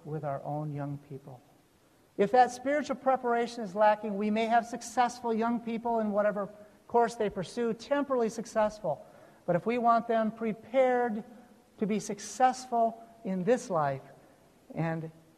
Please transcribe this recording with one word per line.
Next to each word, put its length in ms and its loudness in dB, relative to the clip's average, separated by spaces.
with 180 -8
our 200 -4
own 300 -6
young 260 -8
people. 300 -16
If 160 2
that 180 8
spiritual 460 -4
preparation 680 0
is 100 -8
lacking, 440 4
we 120 0
may 160 2
have 200 2
successful 680 -2
young 260 0
people 400 -2
in 120 0
whatever 380 0
course 280 4
they 140 0
pursue, 440 -4
temporarily 560 0
successful. 760 -2
But 80 4
if 100 -2
we 120 0
want 300 4
them 220 2
prepared 960 0
to 80 0
be 120 0
successful 1000 0
in 180 -2
this 260 2
life 320 0
and 340 -4